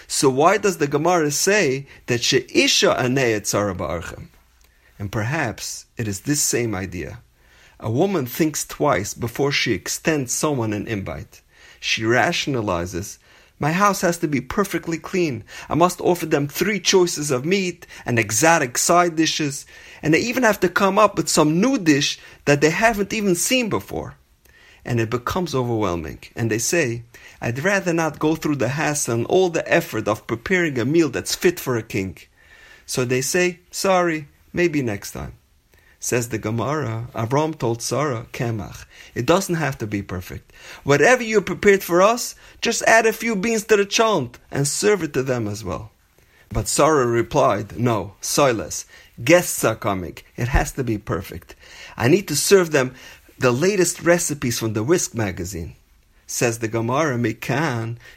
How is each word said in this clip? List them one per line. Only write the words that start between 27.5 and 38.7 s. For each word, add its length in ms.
rather 280
not 280
go 160
through 220
the 120
hassle 460
and 100
all 240
the 220
effort 360
of 200
preparing 500
a 80
meal 240
that's 240
fit 260
for 160
a 60
king." 360
So 180
they 180
say, 400
"Sorry, 560
maybe 300
next 280
time." 220
Says 300
the 80
Gemara, 800
Avram 420
told 240
Sarah, 500
"Kemach." 540